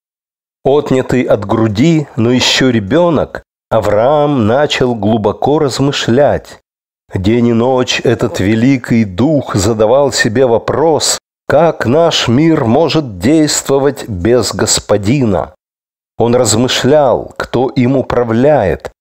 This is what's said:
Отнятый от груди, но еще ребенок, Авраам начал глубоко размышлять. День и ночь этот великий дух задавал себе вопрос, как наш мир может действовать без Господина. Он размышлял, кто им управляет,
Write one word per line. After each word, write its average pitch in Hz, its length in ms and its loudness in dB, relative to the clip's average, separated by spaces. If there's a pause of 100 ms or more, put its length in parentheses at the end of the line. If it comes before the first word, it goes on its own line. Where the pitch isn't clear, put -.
(640)
Отнятый 135 580 0
от 110 220 0
груди, 113 720 0
но 117 160 0
еще 127 380 0
ребенок, 117 720 -2 (260)
Авраам 117 760 2
начал 127 480 0
глубоко 107 640 0
размышлять. 131 1000 -2 (560)
День 113 320 2
и 120 60 2
ночь 123 500 0
этот 117 380 -2
великий 113 640 0
дух 123 500 -2
задавал 113 560 0
себе 123 360 0
вопрос, 123 760 -2 (260)
как 151 400 0
наш 151 400 0
мир 151 380 2
может 127 560 0
действовать 139 880 0
без 110 440 0
Господина. 104 1000 -2 (640)
Он 117 160 2
размышлял, 123 1000 0
кто 123 320 -4
им 131 280 0
управляет, 120 960 0 (100)